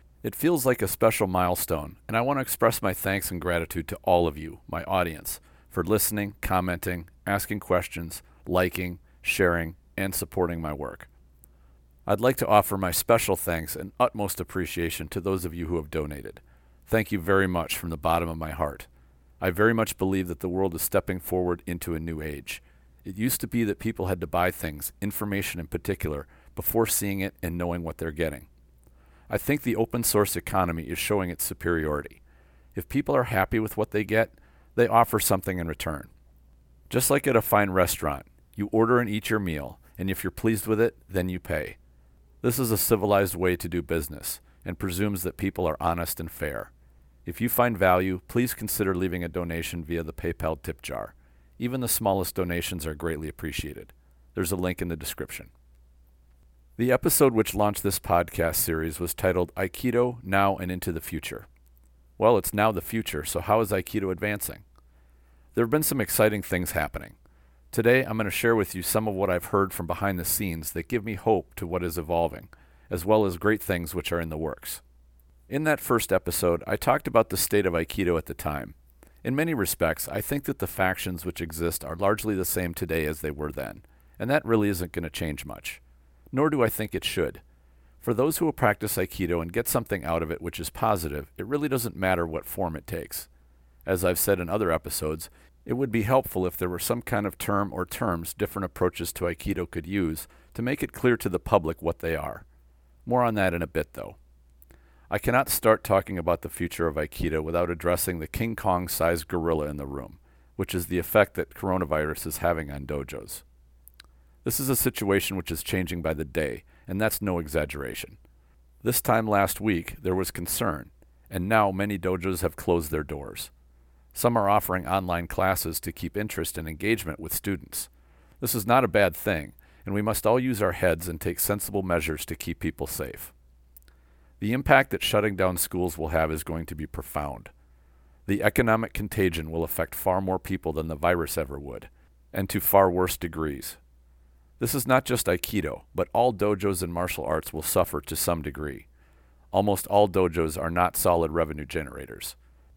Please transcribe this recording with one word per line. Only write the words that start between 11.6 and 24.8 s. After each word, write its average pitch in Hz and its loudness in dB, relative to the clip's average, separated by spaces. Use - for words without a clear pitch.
I'd 104 2
like 127 4
to - 0
offer 104 6
my 95 0
special 104 4
thanks 82 -2
and 95 -10
utmost 107 0
appreciation 82 -4
to - -6
those 92 -2
of 85 -6
you 85 -6
who 87 -2
have 73 -6
donated. 73 -6
Thank 110 0
you 101 0
very 95 4
much 87 -2
from 87 -6
the 80 -4
bottom 82 2
of 80 -6
my 78 -6
heart. 73 -4
I 92 2
very 104 6
much 113 0
believe 95 0
that 85 -6
the 95 -2
world 90 0
is 80 -4
stepping 92 0
forward 90 0
into 87 -4
a 80 -2
new 80 -6
age. 73 -10
It 98 -12
used 120 -2
to - -6
be 117 0
that 101 0
people - -2
had 90 -2
to 90 -6
buy 87 2
things, 73 -6